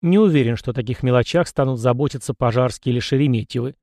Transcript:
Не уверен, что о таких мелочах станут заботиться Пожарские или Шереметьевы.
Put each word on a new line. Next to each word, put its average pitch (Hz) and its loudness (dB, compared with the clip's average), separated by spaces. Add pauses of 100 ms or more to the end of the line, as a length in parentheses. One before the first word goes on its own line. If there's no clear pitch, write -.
Не 175 2
уверен, 147 4
что 123 -8
о - -4
таких 117 -6
мелочах 127 2
станут 131 -2
заботиться 127 -2
Пожарские 123 -2
или 123 0
Шереметьевы. 131 -2